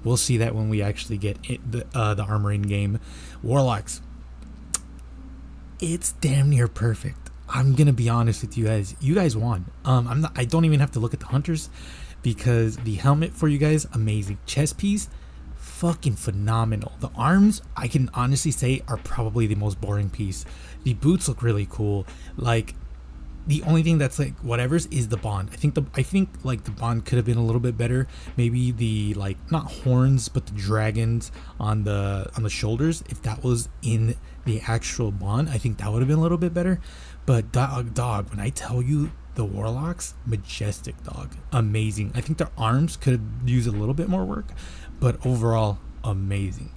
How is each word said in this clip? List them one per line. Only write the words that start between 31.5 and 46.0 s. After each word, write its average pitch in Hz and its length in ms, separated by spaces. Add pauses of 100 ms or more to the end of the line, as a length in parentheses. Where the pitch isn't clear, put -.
on 107 280
the, 101 500
on 113 80
the 107 60
shoulders. 135 580
If - 140
that 127 240
was 120 240 (120)
in 113 340 (280)
the 110 240
actual 113 440
bond, 101 380
I 127 80
think 104 200
that 104 120
would 110 100
have 131 100
been 151 80
a 160 40
little 170 160
bit 165 160
better. 175 280 (440)
But 113 280
dog, 127 400
dog, 113 380
when 101 100
I 113 80
tell 123 320
you 147 300 (240)
the 113 100
warlocks, 113 680 (120)
majestic, - 800
dog, - 300 (200)
amazing. 110 640
I 120 60
think 151 180
their - 180
arms 131 400
could 127 160
have 117 360
used 120 180
a 107 40
little 107 220
bit 165 160
more 185 160
work, - 220 (520)
but 123 260
overall, 113 540 (240)